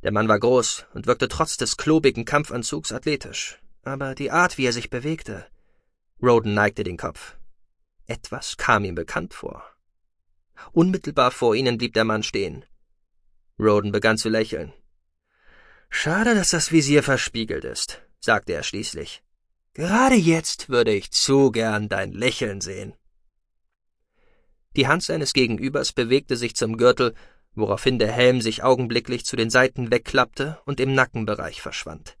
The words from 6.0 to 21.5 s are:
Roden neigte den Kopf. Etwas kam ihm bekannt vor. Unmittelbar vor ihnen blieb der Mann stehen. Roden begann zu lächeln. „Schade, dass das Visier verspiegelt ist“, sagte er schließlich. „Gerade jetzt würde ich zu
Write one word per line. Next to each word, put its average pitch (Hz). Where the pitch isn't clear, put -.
Roden 117
neigte 104
den 90
Kopf. -
Etwas -
kam 107
ihm 92
bekannt 85
vor. -
Unmittelbar 165
vor 117
ihnen 123
blieb 120
der 110
Mann 107
stehen. -
Roden 104
begann 110
zu 113
lächeln. 110
„Schade, 214
dass 190
das 160
Visier 147
verspiegelt 113
ist“, -
sagte 104
er 76
schließlich. -
„Gerade 226
jetzt 165
würde 120
ich 101
zu 139